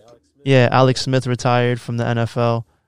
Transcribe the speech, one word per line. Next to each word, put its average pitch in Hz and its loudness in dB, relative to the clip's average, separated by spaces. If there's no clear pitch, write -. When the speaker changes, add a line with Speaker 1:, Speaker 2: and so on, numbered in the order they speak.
Speaker 1:
Alex - -20
Smith. - -20
Speaker 2:
Yeah, 131 4
Alex 131 2
Smith 131 -2
retired 123 -2
from 117 -8
the 117 -2
N 120 -2
F 117 -4
L. 117 -2